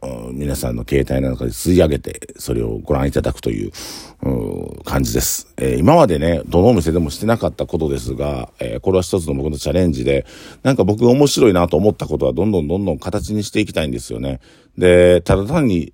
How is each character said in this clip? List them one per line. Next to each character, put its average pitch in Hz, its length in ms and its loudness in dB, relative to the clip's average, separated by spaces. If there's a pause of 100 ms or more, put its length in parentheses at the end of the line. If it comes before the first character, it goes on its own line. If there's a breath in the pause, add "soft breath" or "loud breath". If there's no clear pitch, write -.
う 62 300 -12
ん、 65 40 -8
皆 71 180 -4
さ 64 140 -6
ん 60 60 -4
の 58 120 -6
携 69 220 2
帯 65 100 0
の 67 120 0
中 64 140 -6
で 58 60 -4
吸 85 220 0
い 95 40 6
上 85 100 6
げ 69 100 0
て、 - 400 -12
そ - 160 -6
れ 58 80 -2
を 55 160 -4
ご - 160 -4
覧 69 140 0
い 69 40 -2
た - 120 0
だ 65 100 -2
く - 80 -12
と 60 80 -4
い 52 180 -4
う、 - 40 -10 (500 loud breath)
う - 80 -2 (480)
ん、 50 60 -18
感 69 200 -2
じ 58 120 -2
で 62 60 2
す。 - 360 -6
え 64 200 0
ー、 - 20 0
今 113 160 6
ま 165 100 6
で 80 140 0
ね、 82 280 0
ど 87 140 2
の 101 60 6
お 123 80 6
店 82 160 0
で 85 80 2
も 85 100 -2
し - 80 -12
て - 80 -6
な 113 140 0
か - 80 -2
っ 71 40 -2
た 73 140 -6
こ 78 140 -4
と 78 100 -2
で 69 80 -2
す 62 160 -8
が、 67 460 -6
え 62 180 -8
ー、 - 40 -8
こ 98 100 -2
れ 92 60 4
は 92 60 2
一 98 160 -2
つ 82 60 -8
の 71 80 -4
僕 69 160 -4
の 73 80 -6
チ 71 100 -8
ャ 71 60 -2
レ 87 140 2
ン 76 60 0
ジ 64 120 -4
で、 67 220 0 (340 loud breath)
な 131 120 0
ん - 20 0
か - 80 2
僕 107 220 2
が 120 40 8
面 139 160 6
白 127 240 4
い 95 40 4
な 87 140 2
と 85 100 0
思 101 120 4
っ 98 60 -2
た - 100 -10
こ 76 140 -4
と 69 80 0
は 65 60 0
ど 90 120 0
ん 107 60 0
ど 92 100 0
ん 73 60 -4
ど 85 100 -2
ん 101 80 -4
ど 92 60 -2
ん 71 80 -4
形 98 340 -6
に 107 100 -4
し - 60 -10
て 110 120 -2
い 104 40 0
き - 80 -14
た 82 100 -2
い 73 40 -4
ん 65 40 -4
で 60 60 -6
す 62 160 -12
よ 57 60 -8
ね。 65 220 -6 (360 soft breath)
で、 90 440 6
た 95 160 2
だ 98 80 0
単 147 200 0
に、 92 280 0